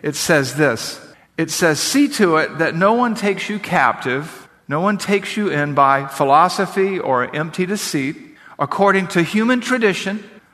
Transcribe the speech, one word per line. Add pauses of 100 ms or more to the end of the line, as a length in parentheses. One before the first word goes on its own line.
it
says
this. (380)
It
says,
"See
to
it
that
no
one
takes
you
captive, (260)
no
one
takes
you
in
by
philosophy
or
empty
deceit, (400)
according
to
human
tradition, (320)